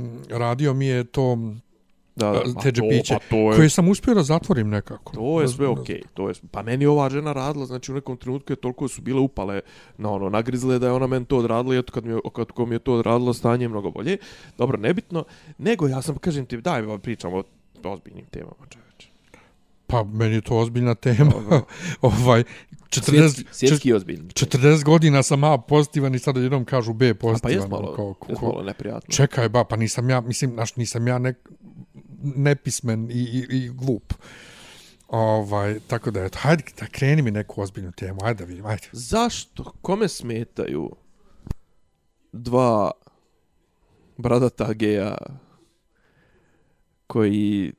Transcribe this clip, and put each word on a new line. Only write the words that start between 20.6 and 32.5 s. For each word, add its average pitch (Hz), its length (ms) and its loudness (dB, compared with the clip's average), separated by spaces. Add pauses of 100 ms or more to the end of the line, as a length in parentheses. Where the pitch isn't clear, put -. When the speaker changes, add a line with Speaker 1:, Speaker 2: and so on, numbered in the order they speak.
Speaker 1:
tema. 135 360 4
Speaker 2:
Dobro. 113 300 2 (220)
Speaker 1:
<laughs> 170 200 -10
Ovaj, 120 400 4 (460)
četrdeset, 147 460 6
Speaker 2:
Svjetski, - 180 -14
svjetski 135 360 4
Speaker 1:
čet-, 110 60 6
Speaker 2:
ozbiljni. 87 360 -4
Speaker 1:
četrdeset 143 540 4
godina 151 380 6
sam 143 200 2
A 151 160 4
pozitivan 143 560 2
i 123 40 -2
sada 131 200 -2
jednom 127 260 0
kažu 117 280 -2
B 120 160 4
Speaker 2:
A 110 40 4
pa 101 60 -14
Speaker 1:
pozitivan, 117 340 0
Speaker 2:
jest 98 160 -2
malo, 87 260 -6
Speaker 1:
kao, 101 180 -6
ko-, - 160 -16
Speaker 2:
jest - 120 -6
malo 113 220 -4
neprijatno. 104 480 -10
Speaker 1:
Čekaj, 127 380 2
ba, 117 140 2
pa 110 120 -6
nisam 113 340 -2
ja, 127 120 2
mislim, 123 300 -4
znaš, 117 240 -6
nisam 117 320 -4
ja 127 80 0
nek-, 123 340 -4 (760)
nepismen 127 840 -2